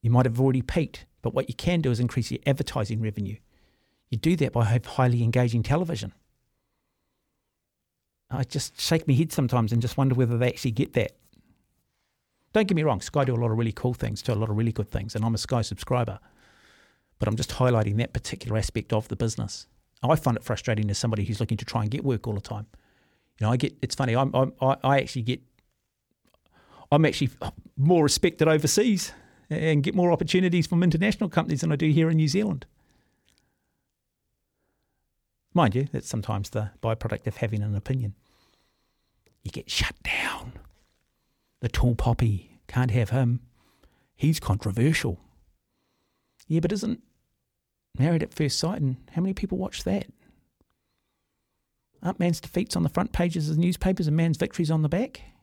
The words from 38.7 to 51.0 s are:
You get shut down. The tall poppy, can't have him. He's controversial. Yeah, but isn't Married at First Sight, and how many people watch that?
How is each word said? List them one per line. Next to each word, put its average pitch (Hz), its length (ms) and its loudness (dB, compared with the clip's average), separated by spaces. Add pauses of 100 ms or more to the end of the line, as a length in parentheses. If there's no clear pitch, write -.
You - 80 -10
get - 200 -14
shut - 320 -2
down. - 500 -6 (1080)
The 120 80 -4
tall 123 260 2
poppy, 110 720 0
can't 127 240 0
have 107 200 0
him. 123 300 2 (760)
He's 156 240 0
controversial. 104 800 0 (1300)
Yeah, 160 140 0
but 175 120 0
isn't 214 300 -4 (960)
Married 160 240 2
at - 120 -8
First - 240 -2
Sight, 165 220 -2
and 131 160 0 (160)
how 165 100 -2
many 190 120 -2
people 190 240 -4
watch 190 260 -8
that? 190 220 -2 (2000)